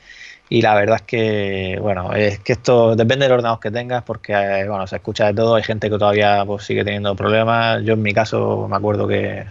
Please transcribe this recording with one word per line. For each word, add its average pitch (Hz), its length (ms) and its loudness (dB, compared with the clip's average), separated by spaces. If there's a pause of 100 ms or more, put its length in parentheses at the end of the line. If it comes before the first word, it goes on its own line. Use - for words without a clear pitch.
(500)
y 117 120 2
la 110 140 4
verdad 107 220 4
es - 60 -6
que, 98 800 -2
bueno, 98 320 -4
es 104 260 0
que - 140 -2
esto 117 420 4
depende 123 300 2
del 127 80 4
ordenador 117 260 0
que 110 120 -6
tengas 120 320 -6
porque, 110 300 -8
eh, 98 340 0
bueno, 98 180 -6
se - 120 -10
escucha 107 300 -2
de 104 60 2
todo. 113 220 2
Hay 107 80 2
gente 110 260 -4
que 107 80 -2
todavía, 101 480 2
pues, 101 200 -8
sigue 107 180 -2
teniendo 101 320 -2
problemas. 113 680 0
Yo, 107 100 0
en 110 80 0
mi 104 120 -2
caso, 107 560 -2
me 101 60 -4
acuerdo 104 320 0
que, 101 440 -4